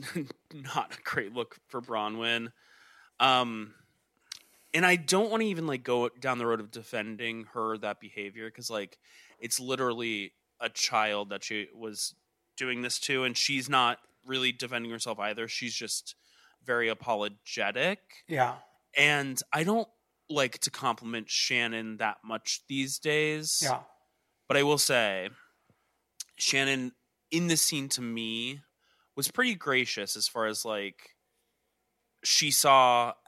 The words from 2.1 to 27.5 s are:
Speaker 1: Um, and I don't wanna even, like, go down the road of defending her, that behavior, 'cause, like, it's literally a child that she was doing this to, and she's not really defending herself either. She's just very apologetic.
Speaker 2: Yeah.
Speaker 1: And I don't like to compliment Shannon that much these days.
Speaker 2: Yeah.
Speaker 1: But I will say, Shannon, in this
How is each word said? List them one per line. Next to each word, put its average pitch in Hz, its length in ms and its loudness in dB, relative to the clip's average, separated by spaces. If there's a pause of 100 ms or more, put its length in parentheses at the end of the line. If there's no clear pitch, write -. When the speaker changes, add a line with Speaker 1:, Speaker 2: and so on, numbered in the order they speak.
Speaker 1:
Um, 120 560 4 (960)
and 170 140 4
I 180 100 6
don't 185 340 2
wanna 220 140 0
even, 170 220 -2
like, 135 160 -2
go 123 260 2
down 123 300 -4
the 120 80 0
road 113 140 2
of 107 100 -14
defending 113 760 -8 (100)
her, 110 240 -2
that 104 220 -6
behavior, 107 500 -12
'cause, 117 200 -10
like, 104 280 -6 (400)
it's 117 200 -4
literally 120 760 -2 (280)
a 120 80 -4
child 107 640 0
that 98 140 -8
she 107 300 -6
was 110 400 -8 (420)
doing 123 260 -4
this 123 180 -4
to, 131 240 0
and 120 120 0
she's 131 320 0
not 127 300 4 (260)
really 127 280 0
defending 120 380 -6
herself 113 280 -6
either. 107 300 -4
She's 117 260 -6
just - 400 -8 (480)
very 120 260 0
apologetic. 110 1400 -4
Speaker 2:
Yeah. 127 300 0 (360)
Speaker 1:
And 143 460 4 (120)
I 151 120 2
don't 214 240 2 (400)
like 139 300 0
to - 120 -2
compliment 117 600 -4
Shannon 113 640 0
that 107 260 -2
much 110 460 -4
these 135 300 -4
days. 151 680 0
Speaker 2:
Yeah. 127 180 0 (640)
Speaker 1:
But 135 120 2
I 143 40 6
will 143 160 4
say, 104 520 2 (1080)
Shannon, 135 580 0 (360)
in 165 180 2
this 165 140 4